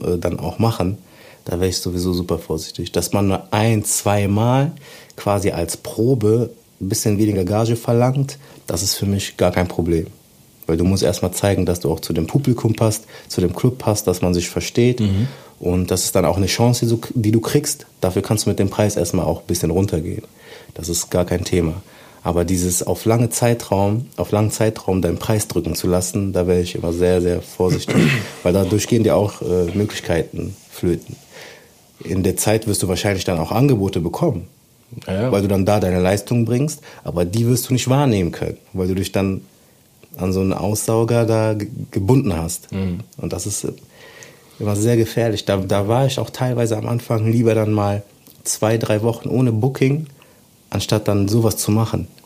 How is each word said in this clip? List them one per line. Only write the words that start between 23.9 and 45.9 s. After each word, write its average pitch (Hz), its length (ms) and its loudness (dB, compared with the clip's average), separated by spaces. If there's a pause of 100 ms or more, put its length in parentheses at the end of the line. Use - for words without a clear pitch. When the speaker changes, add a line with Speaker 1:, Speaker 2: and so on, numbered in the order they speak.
Speaker 1:
auf - 160 -4
langen 104 180 2
Zeitraum 107 500 0
deinen 85 180 0
Preis 107 280 -2
drücken 82 300 -4
zu - 100 -4
lassen, 92 460 0
da 90 160 0
wäre 90 120 4
ich 87 140 -4
immer 85 180 -4
sehr, 90 300 2
sehr 87 180 0
vorsichtig. - 540 -2 (240)
<clears throat> - 240 -10
Weil 90 100 2
dadurch 98 360 2
gehen 113 160 4
dir 87 100 6
auch, - 280 2
äh, 90 300 2
Möglichkeiten 92 840 -2 (120)
flöten. - 460 -4 (880)
In 95 220 -2
der 90 120 0
Zeit 110 300 0
wirst 101 160 -2
du 92 60 0
wahrscheinlich 92 360 0
dann 90 140 0
auch 80 140 -2
Angebote 104 480 2
bekommen. 87 480 -2 (580)
Speaker 2:
Ja, 92 160 -4
ja. 127 100 -2
Speaker 1:
Weil 101 100 2
du 101 60 2
dann 98 160 2
da 104 140 4
deine 90 220 2
Leistung 110 440 2
bringst, 123 360 -2 (240)
aber 87 200 0
die 113 220 0
wirst 120 220 2
du 123 40 0
nicht 123 160 0
wahrnehmen 123 440 4
können, - 260 -6 (140)
weil 92 160 -2
du 92 80 2
dich 95 160 -2
dann 98 300 0 (760)
an 92 140 0
so 92 80 0
einen 95 120 2
Aussauger 113 760 0
da 110 280 2
ge-, 104 140 -4 (240)
gebunden 107 440 2
hast. 82 360 -6
Speaker 2:
Mhm. 95 280 -4 (180)
Speaker 1:
Und 90 140 -8
das 98 140 -6
ist, - 180 -6
äh, - 80 -6 (840)
immer 104 180 -2
sehr 113 200 2
gefährlich. 113 480 0
Da, 98 140 2
da 101 300 0
war 127 180 4